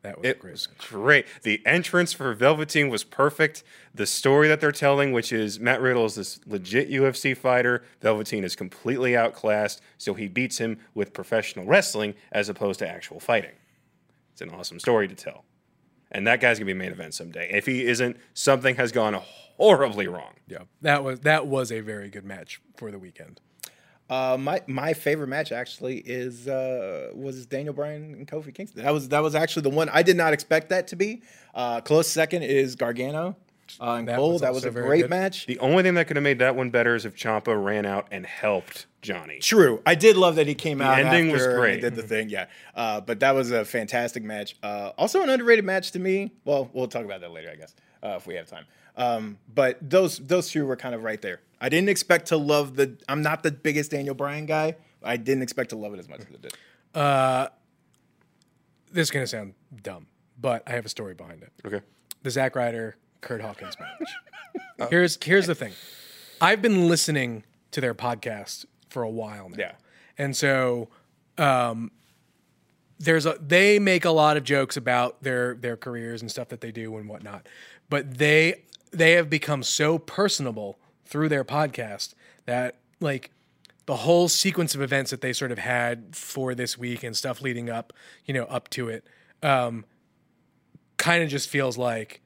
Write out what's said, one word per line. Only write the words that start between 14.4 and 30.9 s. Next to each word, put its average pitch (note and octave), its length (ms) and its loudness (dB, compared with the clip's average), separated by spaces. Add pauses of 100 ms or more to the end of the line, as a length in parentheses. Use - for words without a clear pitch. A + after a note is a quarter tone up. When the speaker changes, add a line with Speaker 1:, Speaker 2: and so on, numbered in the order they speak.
Speaker 2:
an E2+ 100 -12
awesome F2+ 280 -14
story A2 280 2
to F#2 80 -12
tell. - 280 -16 (680)
And G2+ 160 -4
that A#2+ 140 4
guy's A#2 180 4
gonna G#2 80 -6
be F#2+ 80 -4
main F#2 160 -8
event E2 240 -14
someday. F2 360 -10
If G2+ 140 0
he B2+ 200 -2
isn't, B2 320 0 (180)
something B2+ 400 2
has A#2+ 160 0
gone G#2+ 240 2
horribly B2 920 4
wrong. F2 280 -10 (120)
Speaker 1:
Yeah, F2 120 -14 (240)
that C#3+ 200 4
was, C3 180 -6
that D3 260 4
was C3 240 0
a A2+ 100 -4
very G#2 280 -10
good G2 140 -16
match G2 380 -16 (160)
for G#2+ 140 -12
the G2+ 80 -14
weekend. E2+ 420 -20 (680)
Speaker 3:
Uh, C3 300 0
my, D3 280 -2
my C#3 260 -2
favorite D3+ 340 -2
match C#3+ 240 -4
actually B2 460 -8
is, B2 500 -10
uh, A#2+ 680 -6
was C3 320 -12
Daniel C#3 280 -8
Bryan D3+ 400 -10
and C#3 120 -16
Kofi D3+ 300 -12
Kingston. G3 280 -14
That C#3+ 100 2
was, C3+ 160 -2
that D3 120 4
was D#3 140 0
actually D#3+ 280 0
the C#3 60 4
one. D3+ 200 2
I D3 120 6
did F3 140 8
not E3 160 4
expect D#3 380 0
that F#3 200 0
to F#3 60 -12